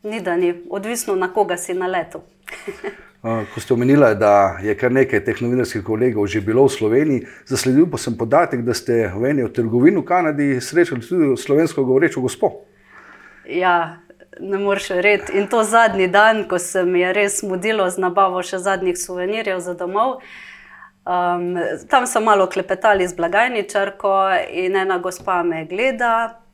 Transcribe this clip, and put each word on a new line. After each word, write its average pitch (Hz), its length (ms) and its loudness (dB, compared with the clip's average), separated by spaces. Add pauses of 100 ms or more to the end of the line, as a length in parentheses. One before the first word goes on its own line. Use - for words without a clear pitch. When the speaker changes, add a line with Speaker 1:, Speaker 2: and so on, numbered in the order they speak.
Speaker 1:
Ni 214 180 -8
da 175 140 -2
ni, 175 180 0 (160)
odvisno, 208 460 -6
na 185 180 -2
koga 180 240 0
si 180 160 -8
naletel. 180 480 -6 (440)
<laughs> - 400 -14 (200)
Speaker 2:
E, 113 280 -4
ko - 60 -8
ste - 140 -2
omenila, 127 400 6
da 101 480 4
je 104 160 0
kar 123 160 0
nekaj 131 320 2
teh 113 160 -2
novinarskih 120 420 -2
kolegov 110 460 0
že 101 160 -2
bilo 123 220 4
v - 20 6
Sloveniji, 127 540 2 (260)
zasledil - 400 4
pa 143 80 -6
sem 117 160 -4
podatek, 123 480 0
da 117 160 -2
ste 117 380 0
v 123 160 -2
eni 143 100 0
od 113 140 -2
trgovin 123 420 4
v 151 80 -2
Kanadi 147 560 0
srečali 160 400 0
tudi 156 300 0 (100)
slovensko 151 420 0
govorečo 131 380 0
gospo. 127 300 -2 (1000)
Speaker 1:
Ja, 170 480 0 (420)
ne 196 220 -6
moreš 196 280 -2
verjeti. 196 500 2
In 202 100 -2
to 226 140 2
zadnji 202 440 4
dan, 208 380 4
ko 175 140 -2
se 180 260 -2
mi 180 160 2
je 185 120 0
res 202 300 0
mudilo 190 460 -2
z 180 80 -6
nabavo 185 480 0
še 185 160 -8
zadnjih 185 400 -2
suvenirjev 185 580 -4
za 175 140 -8
domov. 196 460 -4 (840)
Am, 175 480 -2 (360)
tam 247 180 2
so 233 140 -2
malo 202 280 4
klepetali 190 580 0
z 175 60 -8
blagajničarko 196 1160 0 (220)
in 185 240 -2
ena 190 220 0
gospa 175 460 -4
me 160 220 -4
gleda 226 760 -2 (120)